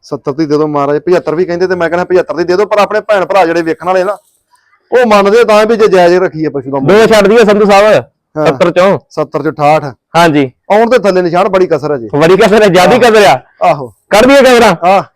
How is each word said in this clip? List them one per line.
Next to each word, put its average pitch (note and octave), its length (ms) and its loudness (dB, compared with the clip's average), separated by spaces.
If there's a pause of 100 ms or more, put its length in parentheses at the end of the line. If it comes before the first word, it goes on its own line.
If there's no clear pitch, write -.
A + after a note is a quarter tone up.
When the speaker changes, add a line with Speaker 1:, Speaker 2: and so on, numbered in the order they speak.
Speaker 1:
ਸੱਤਰ C#3+ 300 -10
ਦੀ D#3 140 -4
ਦੇ D3 120 -10
ਦਿਓ D#3 100 -4
ਮਹਾਰਾਜ, D3 300 -4
ਪਚੱਤਰ E3 380 -4
ਵੀ F3+ 100 -2
ਕਹਿੰਦੇ F3 220 -6
ਤੇ F#3 80 -4
ਮੈਂ E3+ 140 -4
ਕਹਿੰਦਾ F3 160 -4
ਪਚੱਤਰ E3+ 300 -4
ਦੀ E3+ 80 -6
ਦੇ F3 140 -4
ਦਿਓ, G#3 80 -2
ਪਰ G3+ 120 -4
ਆਪਣੇ G#3 240 -6
ਭੈਣ G#3 240 -2
ਭਰਾ F#3+ 200 0
ਜਿਹੜੇ E3 160 -2
ਵੇਖਣ D#3+ 240 -6
ਵਾਲੇ F#3 180 -2
ਨਾ, G3 140 -6 (760)
ਉਹ B3 160 2
ਮੰਨਦੇ G#3 360 2
ਤਾਂ G#3+ 220 2
ਵੀ A3+ 100 0
ਜੇ G#3+ 120 2
ਜਾਇਜ਼ F3+ 280 2
ਰੱਖੀਏ D#3 340 -4
ਪਸ਼ੂ C3+ 220 -10
ਦਾ C#3 80 -4
ਮੁੱਲ। G3 280 2
Speaker 2:
ਦੋ A3 60 2
ਛੱਡ G3+ 140 2
ਦਈਏ, A3 100 2
ਸੰਧੂ G#3+ 280 2
ਸਾਹਿਬ, G3+ 380 2 (340)
Speaker 1:
ਹਾਂ। D3+ 80 -4
Speaker 2:
ਸੱਤਰ E3 260 -2
ਚੋਂ। F3 280 0 (100)
Speaker 1:
ਸੱਤਰ D3+ 340 -6
ਚੋਂ D#3 80 -4
ਅਠਾਹਠ। D3 320 0 (320)
Speaker 2:
ਹਾਂਜੀ। D3 360 0 (200)
Speaker 1:
ਆਉਣ A3 180 2
ਤੇ B3+ 80 2
ਥੱਲੇ F#3 240 0
ਨਿਸ਼ਾਨ F3+ 280 -2
ਬੜੀ F#3 180 0
ਕਸਰ D3+ 240 -4
ਹੈ C#3+ 60 -4
ਜੀ। A2+ 100 -10
Speaker 2:
ਬੜੀ D#3+ 300 2
ਕਸਰ G#3+ 260 2
ਹੈ, G#3+ 40 2
ਜ਼ਿਆਦੀ F3+ 280 2
Speaker 1:
ਆਹੋ। A#3+ 40 0
Speaker 2:
ਕਸਰ G#3+ 260 4
ਆ। C#3 160 2 (220)
Speaker 1:
ਆਹੋ। D3 300 -2 (160)
Speaker 2:
ਕੱਢ G#3 160 2
ਦਈਏ C#4 160 4
ਕਸਰ? A#3+ 220 4
Speaker 1:
ਹਾਂ। F3+ 380 0 (140)